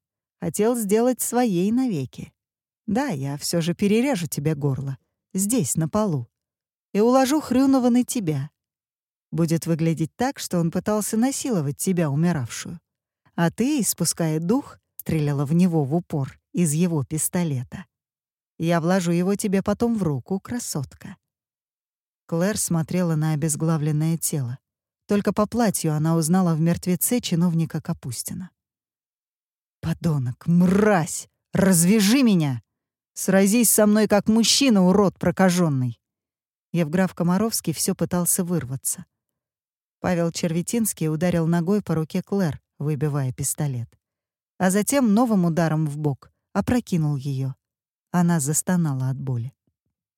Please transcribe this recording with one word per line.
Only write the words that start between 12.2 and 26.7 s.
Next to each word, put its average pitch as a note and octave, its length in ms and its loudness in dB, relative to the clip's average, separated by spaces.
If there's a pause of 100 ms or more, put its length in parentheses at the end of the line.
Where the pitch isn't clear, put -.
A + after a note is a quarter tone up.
А E3+ 160 2
ты, C#4 280 0
испуская D#3+ 600 -2
дух, G#3+ 400 -4 (160)
стреляла D3 500 -2
в C#3 60 -2
него E3+ 320 2
в C3+ 100 -4
упор E3 460 -4 (120)
из F3 200 0
его D#3+ 320 0
пистолета. D#3 840 -4 (720)
Я E3+ 220 2
вложу F3 320 0
его F3+ 240 0
тебе G3 260 0
потом A3+ 340 0
в G3+ 60 -2
руку, D#3+ 380 -4
красотка». - 760 -8 (1080)
Клэр F#3+ 320 -2
смотрела E3+ 560 -2
на D#3 200 0
обезглавленное D#3 840 0
тело. C3 400 -4 (480)
Только G3+ 260 0
по G#3 140 0
платью G3+ 480 0
она D#3+ 220 0
узнала E3 400 2
в D3 40 -2
мертвеце E3+ 600 0